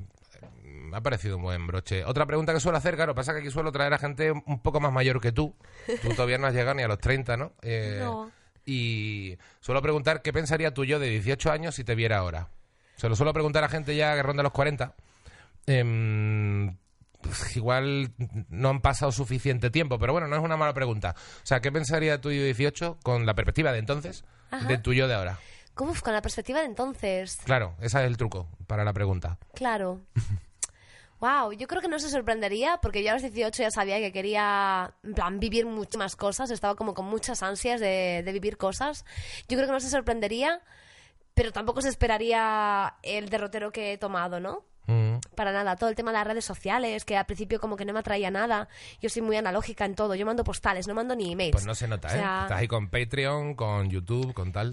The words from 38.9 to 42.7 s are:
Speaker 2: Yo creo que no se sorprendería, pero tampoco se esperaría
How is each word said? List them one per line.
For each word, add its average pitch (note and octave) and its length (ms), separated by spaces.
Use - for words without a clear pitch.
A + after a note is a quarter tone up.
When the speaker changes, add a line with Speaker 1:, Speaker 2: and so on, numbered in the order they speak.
Speaker 2:
Yo B3+ 80
creo C4+ 100
que C4+ 60
no C4+ 80
se C4 80
sorprendería, B3 720
pero A3+ 180
tampoco A3+ 280
se C4+ 80
esperaría A3 1120